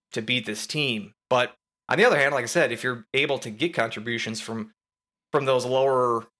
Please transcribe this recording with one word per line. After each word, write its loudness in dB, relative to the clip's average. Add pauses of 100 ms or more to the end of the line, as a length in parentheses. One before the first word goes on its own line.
(120)
to -4
beat -2
this -6
team. -4 (160)
But 2 (340)
on 2
the 6
other 4
hand, 2
like 0
I -6
said, 2
if -8
you're -6
able 0
to -10
get -4
contributions -4
from, -10 (600)
from 2
those 2
lower 2 (120)